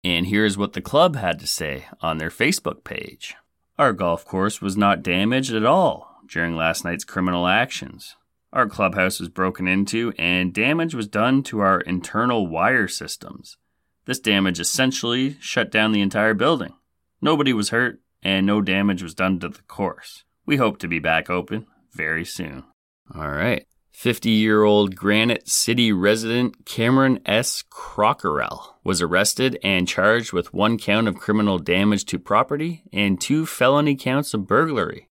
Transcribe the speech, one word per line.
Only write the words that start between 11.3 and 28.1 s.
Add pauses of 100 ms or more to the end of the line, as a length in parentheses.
to
our
internal
wire
systems. (480)
This
damage
essentially
shut
down
the
entire
building. (480)
Nobody
was
hurt (220)
and
no
damage
was
done
to
the
course. (240)
We
hope
to
be
back
open (260)
very
soon." (500)
All
right. (240)
Fifty-year-old
Granite
City
resident
Cameron
S.
Crockerell